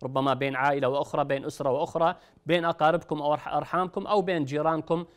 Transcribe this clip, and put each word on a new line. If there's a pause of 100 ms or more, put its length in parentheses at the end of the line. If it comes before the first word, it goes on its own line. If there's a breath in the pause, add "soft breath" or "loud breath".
ربما
بين
عائلة
وأخرى،
بين
أسرة
وأخرى، (300 loud breath)
بين
أقاربكم
أو
أرح-،
أرحامكم،
أو
بين
جيرانكم (120)